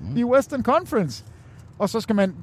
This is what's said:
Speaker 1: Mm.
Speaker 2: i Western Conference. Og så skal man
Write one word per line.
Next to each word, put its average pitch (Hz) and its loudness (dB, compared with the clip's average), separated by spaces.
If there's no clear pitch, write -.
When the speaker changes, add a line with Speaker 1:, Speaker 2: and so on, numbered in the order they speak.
Speaker 1:
Mm. 139 -6
Speaker 2:
i 240 2
Western 262 2
Conference. 240 0
Og 196 0
så 226 -2
skal 214 0
man 190 2